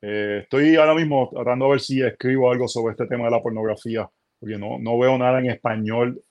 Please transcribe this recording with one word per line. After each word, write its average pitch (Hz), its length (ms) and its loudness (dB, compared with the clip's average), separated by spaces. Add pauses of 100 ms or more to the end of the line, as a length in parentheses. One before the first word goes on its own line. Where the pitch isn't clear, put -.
Eh, 104 420 -4
estoy 147 320 4
ahora 156 180 6
mismo 147 400 0
tratando 123 320 -2
a 135 40 4
ver 139 100 4
si 135 220 -2
escribo 127 500 0
algo 123 160 0
sobre 113 240 -4
este 117 160 -6
tema 120 180 -4
de 117 60 0
la 117 100 0
pornografía, 110 640 -6 (320)
porque 107 180 -10
no, 104 220 -8
no 117 200 -2
veo 131 180 4
nada 127 220 2
en 127 100 -2
español 113 800 -2